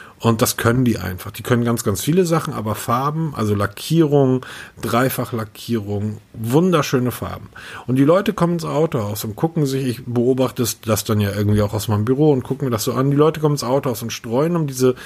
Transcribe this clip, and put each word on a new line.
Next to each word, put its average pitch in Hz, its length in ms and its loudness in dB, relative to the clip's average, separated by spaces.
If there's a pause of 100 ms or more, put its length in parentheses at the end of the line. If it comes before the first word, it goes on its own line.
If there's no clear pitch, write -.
(200)
Und 113 220 2
das 123 140 0
können 120 280 2
die 113 140 2
einfach. 92 320 -8
Die 104 140 -14
können 120 200 2
ganz, 117 200 -2
ganz 101 180 -2
viele 175 220 2
Sachen, 160 280 -2
aber 110 220 -4
Farben, 147 640 -2
also 107 180 0
Lackierung, 135 920 2 (380)
Dreifachlackierung, 110 1400 -4 (140)
wunderschöne 131 800 2
Farben. - 380 -10 (360)
Und 127 100 0
die 139 80 6
Leute 185 280 4
kommen 170 220 0
ins 160 100 -4
Autohaus 139 600 -2
und 107 120 -8
gucken 160 280 0
sich, 135 220 -2
ich 123 200 -4
beobachte 123 580 2 (200)
das 110 200 0
dann 107 160 0
ja 101 120 2
irgendwie 104 300 2
auch 101 100 0
aus 107 140 -4
meinem 104 180 0
Büro 139 280 4
und 127 100 2
gucken 139 220 -6
mir 127 80 0
das 110 100 -2
so 120 120 -2
an, 135 180 2
die 139 40 2
Leute 156 220 4
kommen 151 160 2
ins 143 80 -6
Autohaus 127 400 -2
und 113 100 -8
streuen 143 440 0
um 160 100 0
diese 127 400 2